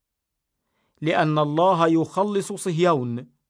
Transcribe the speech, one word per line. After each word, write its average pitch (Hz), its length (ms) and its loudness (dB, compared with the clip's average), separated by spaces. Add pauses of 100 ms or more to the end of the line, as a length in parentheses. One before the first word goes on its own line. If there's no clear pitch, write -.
(1000)
لأن 156 380 0
الله 165 500 2
يخلص 190 640 -2
صهيون 156 800 -2 (200)